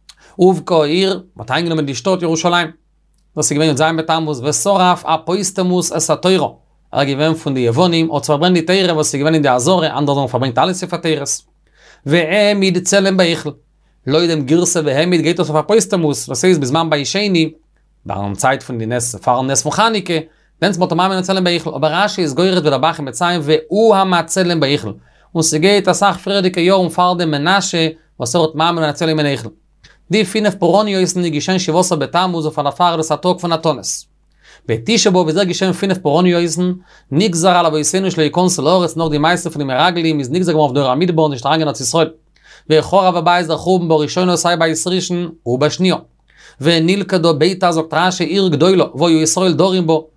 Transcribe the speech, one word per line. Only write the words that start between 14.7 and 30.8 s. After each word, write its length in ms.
והעמיד 360
גייט 200
אויף 100
אפוסטמוס, 800
דאס 160
הייסט, 160
ביז 100
מען 200
בית 160
שני, 440
ביי 100
דער 180
צייט 280
פון 160
די 80
נס, 280
פארן 360
נס 120
פון 100
חנוכה, 420
דאן 80
איז 100
מאן 180
מאמען 260
צלם 220
בהיכל, 300
אבער 300
רש"י 180
איז 120
גורט 200
מיט 80
דער 160
בך 220
מיט 140
זיין, 300
והוא 520
המצלם 640
בהיכל. 320
און 80
זי 160
גייט, 260
דאס 180
אך 160
פרידיקע 420
יאר 140
און 140
פאר 260
דעם 160
מנשה, 580
וואס 180
ער 60
האט 120
מאמען 380
צלם 240
בהיכל. 320
די 140
פינף 300
פרעניותן, 680